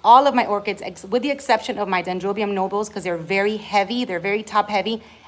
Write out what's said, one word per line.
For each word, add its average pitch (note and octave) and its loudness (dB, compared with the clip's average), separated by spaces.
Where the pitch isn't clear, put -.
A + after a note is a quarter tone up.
all B3+ 10
of C4+ 2
my B3 2
orchids, G3+ -4
ex-, - -14
with G#3+ -2
the C#4+ -2
exception A#3+ -2
of G3+ -2
my F3+ 0
Dendrobium G3 -4
nobles, G3 -2
'cause F#3 -10
they're F3 -2
very G3 0
heavy, G#3+ -2
they're F3+ -6
very G3+ -2
top G#3 -2
heavy. G#3 -2